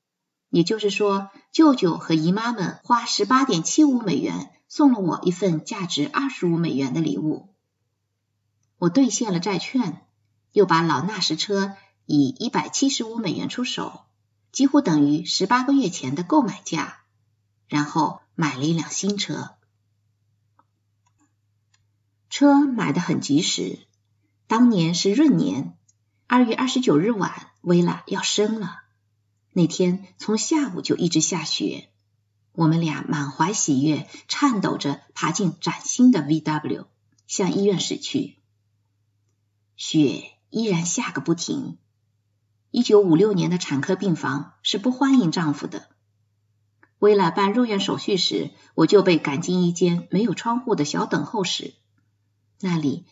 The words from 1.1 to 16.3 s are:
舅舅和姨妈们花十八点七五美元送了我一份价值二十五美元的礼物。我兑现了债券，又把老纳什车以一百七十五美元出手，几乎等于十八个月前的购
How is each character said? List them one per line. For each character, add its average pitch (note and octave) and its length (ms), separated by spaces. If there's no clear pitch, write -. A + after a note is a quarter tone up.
舅 D4+ 240
舅 E3+ 240
和 E3 160
姨 D#3+ 160
妈 A3+ 200
们 F#3+ 320
花 A#3 220
十 - 200
八 C4 200
点 G#3 160
七 D4+ 240
五 B3+ 160
美 G#3 160
元 - 340
送 C#4+ 240
了 A3 80
我 F3+ 240
一 F#3 80
份 F3 320
价 G3 220
值 D3 200
二 C4+ 240
十 - 160
五 E3+ 120
美 D#3+ 160
元 C3+ 200
的 D#3+ 60
礼 D#3 180
物。 - 380
我 E3+ 120
兑 B3 200
现 G#3+ 220
了 E3+ 80
债 F#3 200
券， - 460
又 G3+ 140
把 E3 160
老 D3+ 220
纳 G3 180
什 D#3+ 160
车 G3 400
以 C#3+ 220
一 G#3 220
百 D3 180
七 - 220
十 A#3+ 160
五 A3+ 120
美 G#3 140
元 - 160
出 - 160
手， - 380
几 C4+ 160
乎 C#4+ 140
等 D3+ 260
于 D3+ 160
十 - 220
八 B3 180
个 C4+ 80
月 C#4 160
前 C3+ 280
的 F3 80
购 D4 180